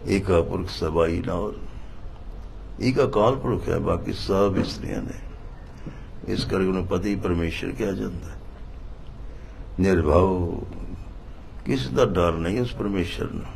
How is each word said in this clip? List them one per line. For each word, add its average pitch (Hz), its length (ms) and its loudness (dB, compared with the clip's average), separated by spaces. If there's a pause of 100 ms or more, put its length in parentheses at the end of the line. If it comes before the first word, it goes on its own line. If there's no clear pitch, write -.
ਏਕਾ 95 340 4
ਪੁਰਖ 85 280 -2
ਸਬਾਈ 82 580 2
ਨਾਰ। 87 260 -2 (1300)
ਏਕਾ 127 240 4
ਅਕਾਲ 113 300 4
ਪੁਰਖ 120 340 0
ਹੈ, 82 100 2
ਬਾਕੀ 87 340 0
ਸਭ 98 440 2
ਇਸਤਰੀਆਂ 101 440 -2
ਨੇ। - 180 -6 (1080)
ਇਸ 98 180 0
ਕਰਕੇ 95 200 2
ਉਹਨੂੰ 92 220 2
ਪਤੀ 98 280 2
ਪਰਮੇਸ਼ਰ 87 560 0
ਕਿਹਾ 98 200 -2
ਜਾਂਦਾ 98 380 -4
ਹੈ। - 80 -10 (1400)
ਨਿਰਭਉ, 90 840 4 (1000)
ਕਿਸ 127 220 0
ਦਾ 131 180 6
ਡਰ 87 280 6
ਨਹੀਂ 85 280 2
ਉਸ 120 120 0
ਪਰਮੇਸ਼ਰ 98 580 0
ਨੂੰ। - 140 -6 (100)